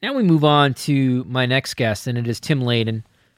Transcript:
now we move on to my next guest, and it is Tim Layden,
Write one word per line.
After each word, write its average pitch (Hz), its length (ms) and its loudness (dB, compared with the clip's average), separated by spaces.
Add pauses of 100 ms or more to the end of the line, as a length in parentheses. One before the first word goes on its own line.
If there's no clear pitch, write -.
now 254 100 -4
we 269 80 -2
move 165 240 4
on 143 300 4
to 131 480 0
my 127 240 -2
next 131 260 -2
guest, 113 320 -2
and 120 140 -4
it 117 80 -4
is 117 120 -4
Tim 143 220 -2
Layden, 113 420 -2 (340)